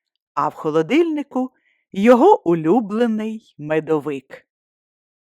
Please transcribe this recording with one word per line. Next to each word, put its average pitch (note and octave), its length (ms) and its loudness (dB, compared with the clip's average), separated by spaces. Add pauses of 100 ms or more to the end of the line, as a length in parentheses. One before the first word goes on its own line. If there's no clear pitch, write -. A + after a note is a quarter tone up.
(340)
а C#3+ 140 -2
в D3 60 -8
холодильнику B3+ 960 -2 (400)
його A#3+ 580 4
улюблений G#3+ 1080 -2
медовик. D3+ 880 -6 (920)